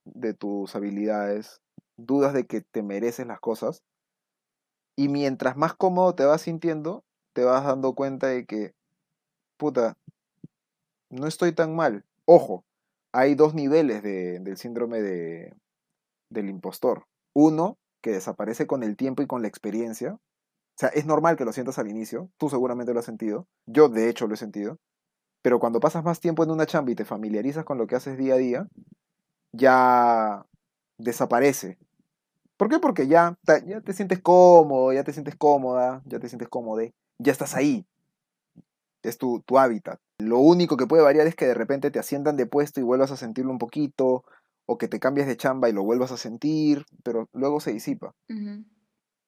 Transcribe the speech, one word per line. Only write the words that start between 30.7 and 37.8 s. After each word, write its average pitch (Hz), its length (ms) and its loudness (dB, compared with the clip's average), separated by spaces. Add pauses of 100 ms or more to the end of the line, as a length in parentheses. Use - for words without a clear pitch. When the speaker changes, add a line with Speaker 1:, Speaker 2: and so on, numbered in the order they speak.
Speaker 1:
desaparece. 120 840 0 (800)
¿Por 214 120 0
qué? 262 100 2
Porque 185 300 0
ya 170 360 4
ta-, 156 200 4
ya 208 160 -10
te 196 120 -10
sientes 185 280 -4
cómodo, 170 720 8
ya 139 100 0
te 143 100 -6
sientes 147 220 -10
cómoda, 131 680 0
ya 123 160 -10
te 123 80 -12
sientes 117 200 -12
cómode, 113 460 -6 (240)
ya 131 140 2
estás 135 240 -4
ahí. 139 280 0 (1160)